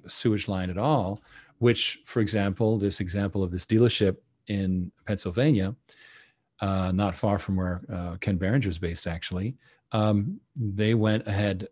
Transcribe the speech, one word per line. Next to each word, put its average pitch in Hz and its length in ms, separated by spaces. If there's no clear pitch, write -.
a - 40
sewage 107 360
line 92 240
at 90 80
all, 107 440
which, - 480
for - 140
example, 107 580
this 98 220
example 98 420
of 90 80
this 90 160
dealership 110 500
in 92 460
Pennsylvania, 107 680
uh, 95 320
not 95 240
far 104 220
from 95 180
where, 90 260
uh, 87 280
Ken 95 180
Behringer's 98 400
based, 85 280
actually, 92 500
um, 107 480
they 107 380
went 107 320
ahead 98 460